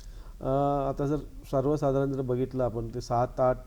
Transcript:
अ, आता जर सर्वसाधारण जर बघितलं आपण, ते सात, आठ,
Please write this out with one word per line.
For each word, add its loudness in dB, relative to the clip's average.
अ, -2
आता -2
जर 2
सर्वसाधारण 2
जर 0
बघितलं 0
आपण, -2
ते -4
सात, 0
आठ, 4